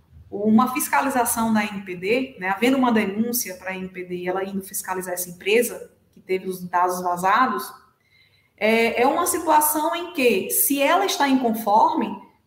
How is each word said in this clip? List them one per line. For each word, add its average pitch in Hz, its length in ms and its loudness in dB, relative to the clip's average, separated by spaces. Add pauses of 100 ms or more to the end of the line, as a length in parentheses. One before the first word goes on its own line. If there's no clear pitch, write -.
(300)
uma 220 420 2
fiscalização 254 800 -2
da 214 120 2
N 196 180 -8
P 180 140 -12
D, 226 420 -4
né, 185 100 -6
havendo 233 280 2
uma 247 160 4
denúncia 208 600 0
pra 185 220 -10
N 185 120 -8
P 180 160 -12
D 180 120 -8
e 180 120 -6
ela 190 160 -2
indo 196 180 -6
fiscalizar 180 520 -8
essa 175 160 -6
empresa, 202 600 0 (220)
que - 80 -20
teve 185 280 -4
os 180 140 -6
dados 180 400 0
vazados, 190 720 0 (840)
é, 226 460 2
é 247 40 6
uma 330 200 2
situação 311 680 2
em 339 180 -6
que, 226 380 2
se - 300 0
ela 339 260 4
está 285 220 0
inconforme, 240 880 2 (300)